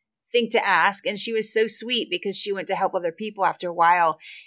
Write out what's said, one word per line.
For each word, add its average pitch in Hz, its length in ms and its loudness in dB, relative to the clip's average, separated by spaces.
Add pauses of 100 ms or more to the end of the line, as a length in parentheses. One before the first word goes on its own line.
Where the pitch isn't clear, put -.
(300)
think 233 220 2
to - 140 2
ask. 190 400 2
And 202 120 -2
she 233 140 -4
was 220 200 -2
so 220 140 2
sweet 226 440 -2
because 190 260 -4
she 202 160 -2
went 190 160 -6
to 190 60 -2
help 185 200 0
other 175 180 -2
people 214 320 -6
after 180 240 -2
a 170 60 -6
while. 170 440 4 (280)